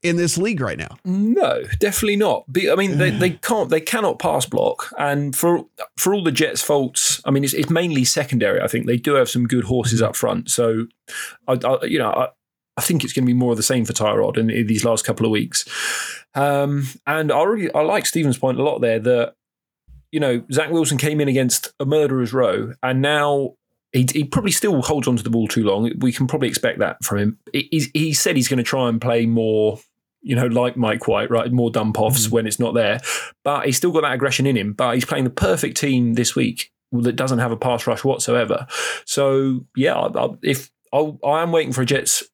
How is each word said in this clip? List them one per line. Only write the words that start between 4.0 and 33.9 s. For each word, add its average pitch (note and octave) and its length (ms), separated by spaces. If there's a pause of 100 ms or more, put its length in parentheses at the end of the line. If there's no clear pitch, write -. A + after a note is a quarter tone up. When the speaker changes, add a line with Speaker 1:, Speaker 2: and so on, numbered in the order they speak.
Speaker 2:
pass D3+ 260
block. - 500
And C#3+ 380
for, E3+ 320 (300)
for F#3+ 180
all G3+ 80
the E3 100
Jets' D3+ 300
faults, - 640
I C#3+ 80
mean, C#3 100
it's, C#3 100
it's - 180
mainly E3 340
secondary. B2 560
I G2 80
think B2 180
they A#2+ 100
do C#3+ 180
have C3 140
some B2 200
good B2 160
horses A2+ 360
up A2 140
front. - 380
So A2+ 340 (640)
I, C3 60 (100)
I, B2+ 200
you - 140
know, A#2 140
I, B2+ 160 (480)
I - 40
think E3+ 220
it's B2 100
gonna C3 140
be B2 80
more B2 160
of A#2 60
the G#2+ 80
same B2+ 200
for A2 80
Tyrod G#2+ 460
in, A2+ 120
in A2 180
these A2 160
last A#2 200
couple A#2 220
of A2 60
weeks. G#2+ 320 (720)
Um, C#3+ 520 (200)
and D3+ 260
I C#3+ 100
really, G3 320
I D3+ 80
like F#3+ 240
Steven's D3 320
point B2+ 220
a - 20
lot C#3 180
there A2+ 200
that, A#2+ 340 (800)
you D#3 80
know, B2+ 220 (100)
Zach D3+ 180
Wilson D#3 260
came D3+ 240
in C#3+ 80
against C3 520
a C#3+ 40
murderer's C3+ 480
row, A2+ 400 (100)
and C3 200
now C#3+ 520 (380)
he, B2 200
he D3+ 120
probably G3+ 280
still F#3 300
holds C#3 260
on B2 80
to A2+ 60
the A#2 80
ball A#2 180
too A2+ 160
long. G#2 340
We B2+ 140
can C3+ 140
probably C3 220
expect - 300
that - 260
from G2+ 140
him. G#2 200 (140)
He, C#3 180
he's, D3 220
he D#3 220
said C3 220
he's B2+ 120
gonna B2+ 140
try B2+ 260
and A2+ 120
play A#2 260
more, A2 520 (440)
you D#3 140
know, B2 100
like B2 300
Mike A2+ 320
White, G#2 220
right? A#2 220
More A#2+ 180
dump A2 280
offs A2 280
Speaker 1:
Mm-hmm. A2 80
Speaker 2:
when A2 120
it's G#2 140
not A#2 140
there, A2+ 260 (440)
but C#3+ 220
he's C3 100
still F3+ 160